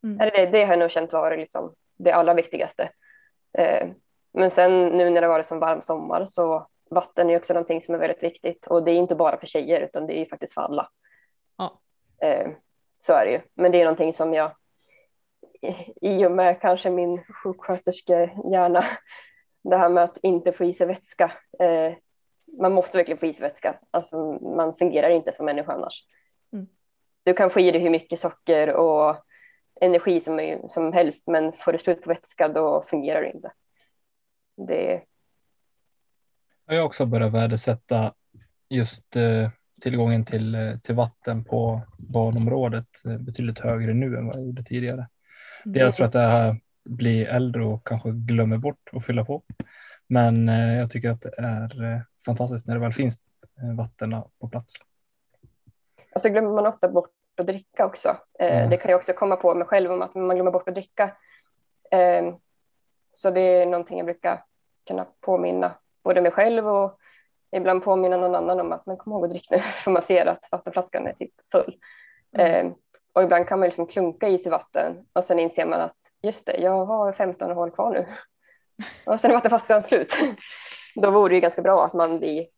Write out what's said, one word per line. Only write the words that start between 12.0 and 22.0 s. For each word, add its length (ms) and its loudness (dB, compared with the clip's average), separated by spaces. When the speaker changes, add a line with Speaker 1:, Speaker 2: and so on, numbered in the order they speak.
Speaker 2:
Ehm, 300 -2
så 140 2
är 120 4
det 60 0
ju. 100 -2
Men 180 2
det 100 6
är 40 8
någonting 280 0
som 200 -2
jag, 180 0
i 240 2
och 60 4
med 300 2
kanske 280 0
min 340 -2
sjuksköterskehjärna, 1600 -2
det 140 2
här 120 4
med 140 4
att 200 -4
inte 280 0
få 120 -4
i 100 0
sig 140 0
vätska. 440 -2
Eh, 340 2